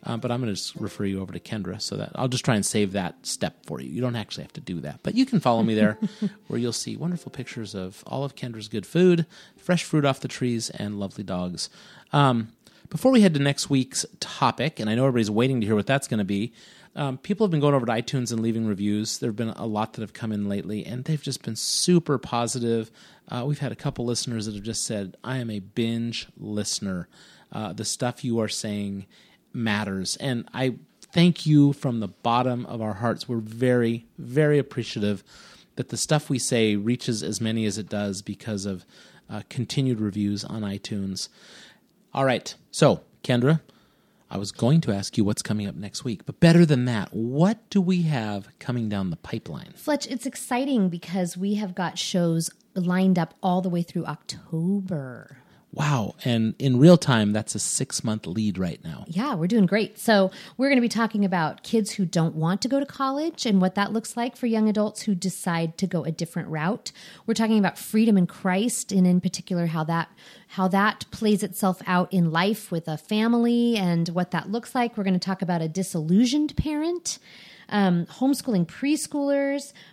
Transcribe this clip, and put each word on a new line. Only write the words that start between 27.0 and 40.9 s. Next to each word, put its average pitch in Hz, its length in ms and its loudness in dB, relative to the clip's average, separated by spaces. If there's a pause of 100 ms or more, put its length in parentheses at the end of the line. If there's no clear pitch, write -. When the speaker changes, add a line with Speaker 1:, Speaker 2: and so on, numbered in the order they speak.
Speaker 1:
Uh, 107 200 -8
the 107 120 -8
stuff - 400 -4
you 117 140 0
are 107 100 0
saying 101 580 -6 (500)
matters. 104 600 -2
And 123 380 -4
I 127 220 -2 (360)
thank 170 340 4
you 143 260 8
from 120 280 -4
the 101 80 -4
bottom 123 580 0
of 113 160 -8
our 107 120 -4
hearts. 110 340 -2
We're 120 100 -2
very, 117 680 2 (120)
very 147 400 4
appreciative 104 640 -2 (520)
that - 120 -6
the 117 80 -6
stuff - 340 0
we 131 80 0
say 113 380 2
reaches 113 460 -2
as 98 180 -4
many 113 260 0
as 101 120 -2
it 101 100 -8
does 101 340 -4
because 101 440 -6
of, 95 180 -6 (440)
uh, 107 200 -10
continued 127 520 -2
reviews 101 440 -2
on 110 180 -8
iTunes. 101 640 -6 (840)